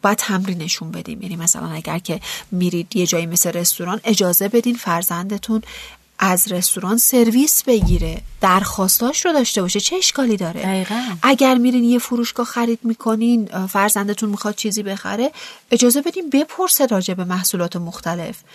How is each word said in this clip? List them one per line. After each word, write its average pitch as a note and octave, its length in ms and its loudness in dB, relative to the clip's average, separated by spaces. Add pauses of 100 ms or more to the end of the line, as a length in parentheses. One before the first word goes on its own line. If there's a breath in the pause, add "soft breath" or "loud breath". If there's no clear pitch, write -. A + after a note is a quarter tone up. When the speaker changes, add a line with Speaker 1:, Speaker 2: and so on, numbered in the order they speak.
Speaker 1:
باید G#3 160 2
تمرینشون F3+ 720 -4
بدیم. - 320 -12
یعنی F3 140 -10
مثلاً E3 360 -4
اگر D#3+ 260 -6
که F3 220 -6 (300 loud breath)
میرید F3+ 460 -2
یه F3+ 100 2
جایی E3+ 200 0
مثل E3+ 240 0
رستوران، F3 540 -4
اجازه G3 440 2
بدین A#3+ 280 2
فرزندتون F#3+ 880 -4 (580 loud breath)
از F#3+ 320 2
رستوران F3+ 460 0
سرویس B3 640 4
بگیره، F3 580 2 (200)
درخواستاش G3 840 2
رو F4+ 80 2
داشته B3 300 2
باشه. F3+ 180 0
چه E4 160 -2
اشکالی C4+ 400 2
داره؟ E3+ 260 -4
Speaker 2:
دقیقاً. F#3+ 400 -2 (200)
Speaker 1:
اگر C4 320 4
میرین B3 300 4
یه A#3+ 140 4
فروشگاه A#3+ 480 -2
خرید A#3 360 -2
می‌کنین، A3+ 720 0
اه، F#3+ 140 -4
فرزندتون G#3 640 0
می‌خواد G#3 240 -2
چیزی G#3 280 -4
بخره، G3+ 500 -2 (380 loud breath)
اجازه A#3+ 320 4
بدین E4+ 280 -4
بپرسه D#4 560 2
راجع F#3+ 280 0
به F3+ 100 -4
محصولات F3+ 520 -2
مختلف. E3+ 600 -8 (180 loud breath)